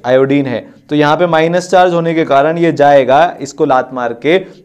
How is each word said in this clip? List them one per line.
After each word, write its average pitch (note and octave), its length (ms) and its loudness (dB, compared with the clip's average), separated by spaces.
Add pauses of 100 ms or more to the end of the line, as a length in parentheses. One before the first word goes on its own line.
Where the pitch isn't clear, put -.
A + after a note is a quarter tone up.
आयोडीन C3+ 400 0
है, A#2 200 -8 (240)
तो D3+ 60 -4
यहाँ D3 220 0
पे F3 100 0
माइनस E3+ 440 -2
चार्ज F3+ 220 4
होने E3 200 -2
के D#3+ 120 -2
कारण C#3+ 320 0
ये E3+ 140 0
जाएगा, C#3+ 720 2
इसको D3 240 -6
लात C3 280 0
मार A#2+ 200 -6
के D3+ 280 -2 (220)